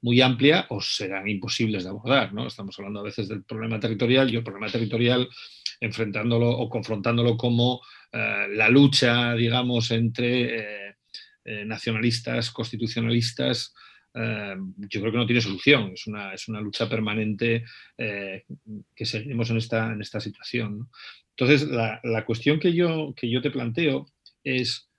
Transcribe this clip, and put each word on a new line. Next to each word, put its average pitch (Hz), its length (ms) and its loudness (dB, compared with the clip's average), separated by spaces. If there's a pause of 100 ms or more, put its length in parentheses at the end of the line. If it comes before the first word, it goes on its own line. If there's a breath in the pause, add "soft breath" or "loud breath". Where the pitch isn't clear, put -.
muy 120 200 4
amplia 131 500 6
o 104 100 -6
serán 98 480 -6
imposibles 104 540 -2
de 92 80 -6
abordar, 107 420 0
¿no? 110 140 -6
Estamos 101 320 -12
hablando 101 220 -10
a - 20 -8
veces 104 260 -6
del 113 140 -8
problema 110 380 -6
territorial, 120 500 4
y 117 60 0
el 113 80 -2
problema 104 260 -8
territorial 120 580 2 (520 loud breath)
enfrentándolo 117 680 0
o 120 200 0
confrontándolo 117 680 0
como, 120 460 2 (300 loud breath)
eh, 104 380 -4
la 107 180 2
lucha, 120 680 6
digamos, 120 560 2
entre, 120 720 0
eh, 101 340 -12 (500 loud breath)
eh, 107 200 -10
nacionalistas, 117 880 -2
constitucionalistas, 117 1200 -2 (400 loud breath)
eh, 107 420 -4 (200)
yo 101 240 -6
creo 107 120 -2
que 117 60 0
no 120 80 2
tiene 120 140 4
solución, 107 540 2
es - 120 -12
una, 104 260 -8
es - 160 -12
una 107 120 -6
lucha 104 280 -4
permanente, 110 760 0 (340 loud breath)
eh, 101 460 -8 (500)
que 113 100 -8
seguimos 117 460 -4
en 113 60 0
esta, 113 360 -2
en 104 80 -6
esta 107 200 -8
situación, 107 580 -6
¿no? 120 120 -12 (460 loud breath)
Entonces, 143 320 4
la, 113 360 -2
la 113 200 0
cuestión 143 360 2
que 175 120 4
yo, 160 440 0
que 120 120 -4
yo 123 140 0
te 139 80 0
planteo 135 560 -2 (380)
es 127 420 -4 (120)